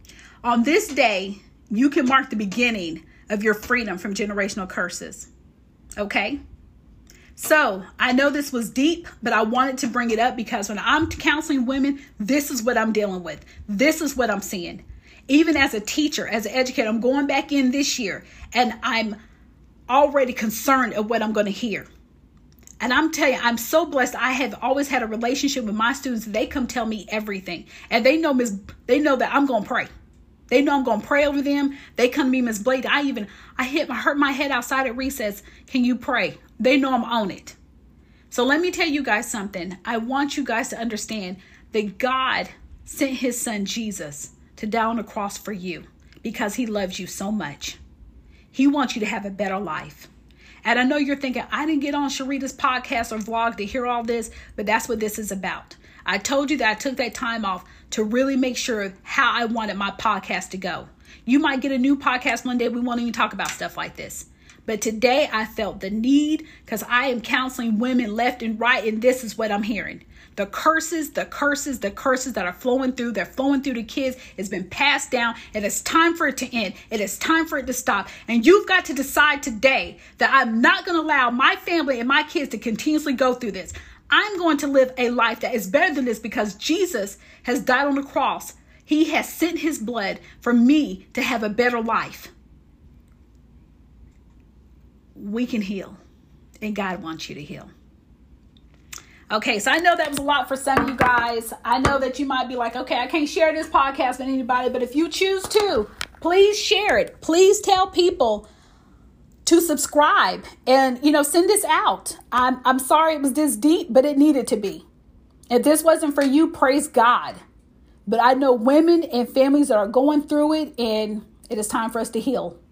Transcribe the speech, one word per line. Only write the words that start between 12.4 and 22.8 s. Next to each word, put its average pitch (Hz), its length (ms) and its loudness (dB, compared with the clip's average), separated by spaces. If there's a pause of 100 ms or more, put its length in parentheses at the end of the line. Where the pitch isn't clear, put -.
is 240 100 -6
what 233 160 0
I'm 220 140 0
dealing 196 320 -2
with. - 220 -14 (240)
This 277 320 2
is 277 160 -4
what 240 120 2
I'm 202 120 -2
seeing. 170 420 -10 (460)
Even 311 260 6
as 269 180 2
a 214 60 -2
teacher, 294 480 -2
as 214 180 -4
an - 60 -8
educator, 254 380 0
I'm 226 100 0
going 269 260 2
back 277 280 -2
in 262 180 4
this 277 260 0
year, 190 280 -6 (260)
and 233 220 2 (100)
I'm 226 320 -2 (720)
already 277 440 4
concerned 240 600 0
of 214 160 -2
what 226 120 0
I'm 214 120 -2
gonna 208 160 2
hear. 202 380 -6 (920)
And 247 140 -2